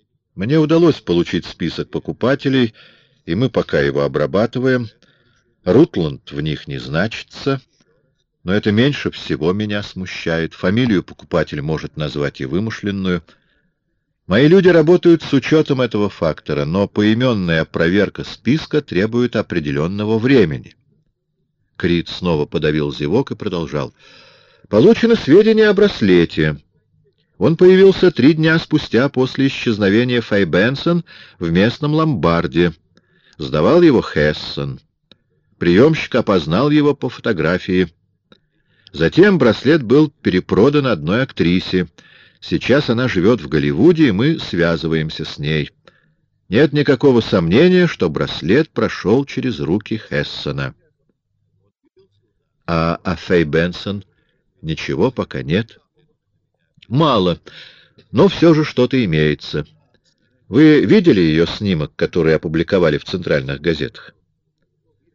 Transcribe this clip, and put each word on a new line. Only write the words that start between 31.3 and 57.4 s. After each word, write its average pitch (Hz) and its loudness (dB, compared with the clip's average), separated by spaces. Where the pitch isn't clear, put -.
в 85 -4
местном 117 0
ломбарде. 85 0
Сдавал 78 2
его 139 4
Хессен. 73 -4
Приемщик 110 2
опознал 98 0
его 147 2
по - -8
фотографии. 90 -2
Затем 175 2
браслет 127 0
был 143 2
перепродан 104 0
одной 101 -2
актрисе. 90 -2
Сейчас - -2
она 123 -2
живет 107 0
в 73 -14
Голливуде, 90 2
и - 0
мы 131 0
связываемся 80 -4
с - -14
ней. 73 -4
Нет 135 2
никакого 139 2
сомнения, 135 2
что 92 -2
браслет 76 -2
прошел 110 -2
через 123 -6
руки 98 -4
Хессена. 69 -6
А 82 -2
о 92 -6
Фэй 87 0
Бенсон 87 -4
ничего 80 -4
пока - -8
нет? 85 -4
Мало, 107 0